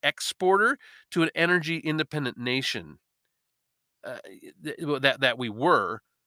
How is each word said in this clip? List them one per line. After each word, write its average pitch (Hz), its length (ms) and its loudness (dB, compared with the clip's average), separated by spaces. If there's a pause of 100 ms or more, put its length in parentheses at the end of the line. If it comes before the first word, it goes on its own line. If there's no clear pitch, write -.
exporter 190 760 2 (360)
to - 100 2
an 165 120 2
energy 165 440 0
independent 151 580 -4
nation. 120 640 -4 (1040)
Uh, 127 220 -12
y-, 95 240 -20 (120)
th-, 151 200 -8
well, 143 180 -2
that, 135 220 2
that 123 160 2
we 123 100 -4
were, 110 540 2 (240)